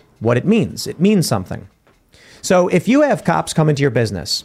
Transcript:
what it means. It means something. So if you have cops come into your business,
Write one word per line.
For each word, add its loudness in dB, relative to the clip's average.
what 0
it -4
means. 0
It -10
means 2
something. -6
So 2
if 0
you 4
have 0
cops -2
come 2
into 0
your 2
business, -2